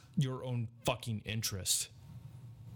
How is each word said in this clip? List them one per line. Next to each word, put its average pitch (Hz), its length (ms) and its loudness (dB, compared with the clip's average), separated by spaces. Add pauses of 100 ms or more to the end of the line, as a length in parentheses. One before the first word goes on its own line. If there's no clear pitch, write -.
(160)
your 131 260 4
own 120 240 0 (180)
fucking 113 400 2
interest. 104 640 2 (880)